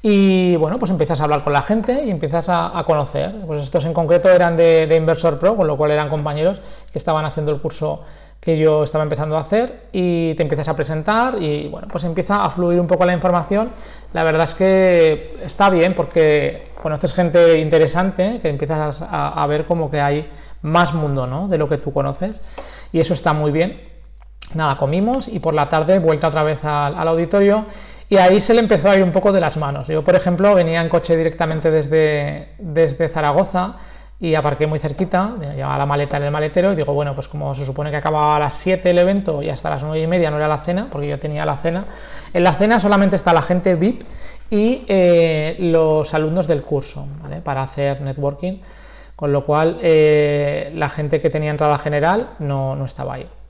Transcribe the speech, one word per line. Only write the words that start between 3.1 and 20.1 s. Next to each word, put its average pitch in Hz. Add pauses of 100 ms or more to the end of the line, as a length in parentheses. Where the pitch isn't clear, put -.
Pues 151
estos 139
en 165
concreto 170
eran 175
de, 160
de 156
Inversor 160
Pro, 208
con 185
lo 151
cual 151
eran 151
compañeros 151 (300)
que -
estaban 156
haciendo 151
el 147
curso 151 (360)
que 165
yo 156
estaba 151
empezando 151
a 156
hacer, 226 (100)
y 170
te 165
empiezas 151
a 151
presentar 202
y, 147
bueno, -
pues 170
empieza 190
a 156
fluir 175
un 175
poco 180
la 180
información. 185 (420)
La 165
verdad 160
es -
que 180
está 196
bien 180
porque 151 (180)
conoces 151
gente 170
interesante, 175
que 160
empiezas 151
a, 147
a 147
ver 151
como 165
que 147
hay 143 (320)